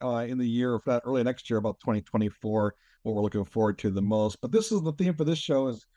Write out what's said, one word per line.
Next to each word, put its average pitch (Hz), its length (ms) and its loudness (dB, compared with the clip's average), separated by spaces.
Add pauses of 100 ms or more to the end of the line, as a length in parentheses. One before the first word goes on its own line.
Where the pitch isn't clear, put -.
uh, 120 260 -2
in 127 120 -4
the 123 100 0
year, 120 260 2
if 110 120 -4
not 120 180 2
early 127 180 2
next 123 260 -2
year, 113 80 2
about 107 220 -2
twenty 107 220 0
twenty-four, 107 760 0 (280)
what 110 120 -2
we're 104 60 0
looking 104 240 0
forward 107 320 0
to 104 140 -2
the 98 100 0
most. 107 400 0
But 123 100 -6
this 220 200 2
is 202 100 0
the 156 120 -2
theme 180 220 0
for 151 100 0
this 160 140 0
show 135 280 0
is, 113 180 -6 (120)